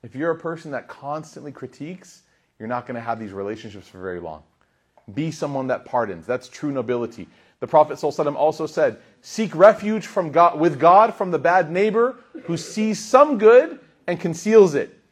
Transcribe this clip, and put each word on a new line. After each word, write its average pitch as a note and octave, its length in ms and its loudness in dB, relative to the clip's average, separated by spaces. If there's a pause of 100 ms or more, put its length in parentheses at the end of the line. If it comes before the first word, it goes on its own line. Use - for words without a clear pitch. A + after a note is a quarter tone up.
If A#2+ 120 -20
you're D#3+ 180 -4
a D#3+ 60 -4
person E3 340 -12
that B2 160 -10
constantly D3 640 -14
critiques, D3 680 -18 (360)
you're A2 100 -12
not B2 180 -6
gonna A#2+ 140 -10
have A2+ 200 -8
these G#2 120 -12
relationships G2+ 540 -10
for - 120 -20
very F2+ 220 -10
long. D#2 220 -14 (720)
Be D#3 160 -6
someone C#3+ 380 -8
that B2 160 -4
pardons. G2+ 420 -6
That's B2 220 -8
true D3 240 -8
nobility. A#2 560 -6 (320)
The B2 60 -8
Prophet D3+ 320 2
sallallahu D3 200 -6
alaihi D3+ 80 -2
wasallam D3 100 -6
also D#3 300 -2
said, D3 320 -2 (220)
"Seek - 340 -8
refuge G#3 520 4
from E3+ 260 -6
God, E3+ 260 4
with D#3 220 0
God G3 340 6
from F#3+ 160 -6
the D#3 80 -2
bad E3 320 0
neighbor A3 460 0 (280)
who E3 120 -6
sees G#3+ 420 -6
some C#4 400 2
good B3 400 6 (280)
and F3 120 -4
conceals F#3 560 4
it - 240 -4 (140)